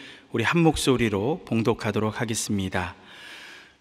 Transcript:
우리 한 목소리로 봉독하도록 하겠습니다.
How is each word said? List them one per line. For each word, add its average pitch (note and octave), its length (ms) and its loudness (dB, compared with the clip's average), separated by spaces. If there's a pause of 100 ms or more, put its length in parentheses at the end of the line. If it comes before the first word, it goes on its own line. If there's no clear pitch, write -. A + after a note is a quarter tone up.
(300)
우리 A#2 140 -2
한 E3 160 2
목소리로 B2 840 2
봉독하도록 G#2+ 760 0
하겠습니다. G2 720 -2 (880)